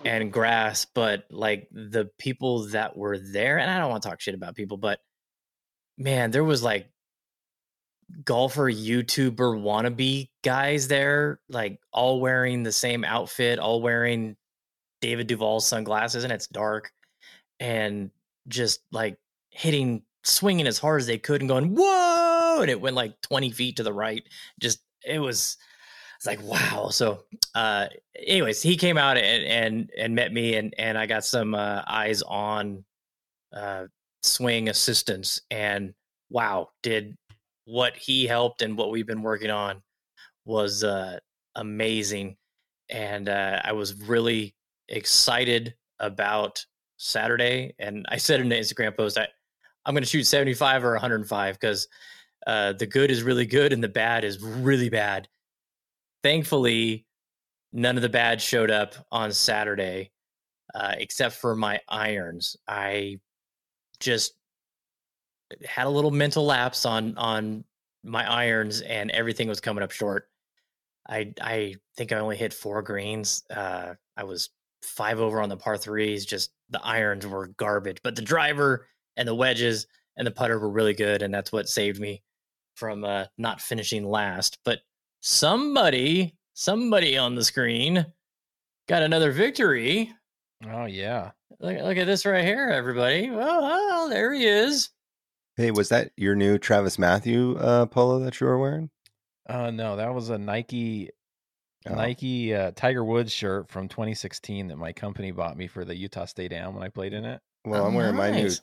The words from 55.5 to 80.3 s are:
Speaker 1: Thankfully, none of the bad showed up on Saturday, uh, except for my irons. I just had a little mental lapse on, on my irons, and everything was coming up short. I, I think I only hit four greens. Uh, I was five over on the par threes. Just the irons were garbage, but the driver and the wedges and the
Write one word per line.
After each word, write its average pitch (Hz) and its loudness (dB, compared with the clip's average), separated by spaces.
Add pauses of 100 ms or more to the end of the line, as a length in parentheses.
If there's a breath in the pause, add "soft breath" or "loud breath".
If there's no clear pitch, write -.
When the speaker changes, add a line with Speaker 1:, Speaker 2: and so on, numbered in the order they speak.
Speaker 1:
Thankfully, 120 2 (640)
none 123 2
of 120 0
the 120 4
bad 117 2
showed 113 2
up 104 2 (160)
on 110 -2
Saturday, 101 0 (640)
uh, 101 -2
except 117 -2
for 117 -2
my 107 -2
irons. 98 -4 (120)
I 101 -4 (800)
just 113 -2 (1300)
had 127 -2
a 139 2
little 147 4
mental 147 2
lapse 127 2
on, 110 -2
on 110 -2 (400)
my 113 -4
irons, 113 0
and 107 -4
everything 117 -2
was 104 -4
coming 104 -4
up 92 -6
short. 101 -4 (800)
I, 110 -6
I 110 -4 (200)
think 117 -4
I 110 -2
only 107 -4
hit 107 -4
four 104 -6
greens. 104 -6
Uh, 90 -6 (220)
I 104 -10
was 95 -8 (320)
five 110 -4
over 110 0
on 104 0
the 98 -8
par 107 -4
threes. 107 -2
Just - -6 (160)
the 120 -8
irons 107 -2
were 95 -6
garbage, 101 -2
but 120 -4
the 117 -8
driver 143 2 (300 soft breath)
and 120 -2
the 113 0
wedges 117 2 (300)
and 123 -2
the 117 -2